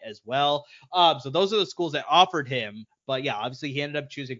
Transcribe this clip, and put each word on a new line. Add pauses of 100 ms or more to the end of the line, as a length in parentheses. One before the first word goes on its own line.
as
well. (260)
Um,
so
those
are
the
schools
that
offered
him. (220)
But,
yeah,
obviously
he
ended
up
choosing